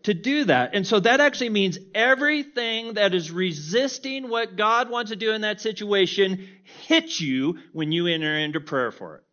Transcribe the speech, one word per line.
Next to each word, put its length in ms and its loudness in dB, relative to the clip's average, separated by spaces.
to 100 0
do 300 0
that. 320 2
And 100 0
so 140 2
that 200 4
actually 300 2
means 300 0
everything 960 0
that 220 2
is 160 -2
resisting 960 -2
what 260 -2
God 360 2
wants 180 -4
to 60 -6
do 160 -2
in 100 -2
that 200 -4
situation 840 0
hits 340 0
you 380 -2
when 180 -2
you 140 0
enter 320 0
into 220 -2
prayer 320 -2
for 240 -16
it. 180 -20